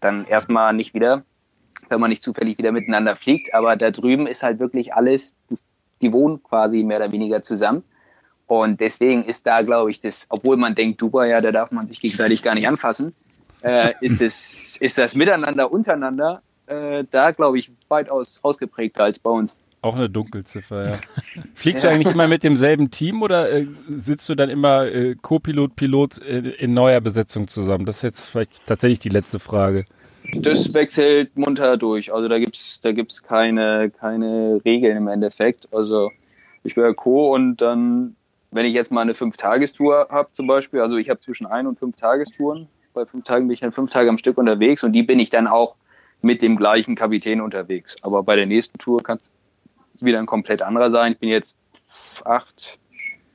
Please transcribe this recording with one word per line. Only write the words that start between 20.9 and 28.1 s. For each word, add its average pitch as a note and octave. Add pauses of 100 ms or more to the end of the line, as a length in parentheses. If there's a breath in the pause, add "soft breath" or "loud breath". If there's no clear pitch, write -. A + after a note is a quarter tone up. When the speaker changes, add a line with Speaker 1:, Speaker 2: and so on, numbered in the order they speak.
Speaker 1:
<laughs> -
Speaker 3:
Fliegst -
du F3+
Speaker 1:
Ja. D#3
Speaker 3:
eigentlich D#3
immer E3
mit D#3+
demselben C#3+
Team G3
oder, F3+
äh, C#3+ (220)
sitzt D3
du D#3+
dann C#3
immer, C#3
äh, B2
Co-Pilot, D3
Pilot C#3
in, B2+
in B2
neuer B2+
Besetzung G#2+
zusammen? F#2+
Das G#2
ist -
jetzt -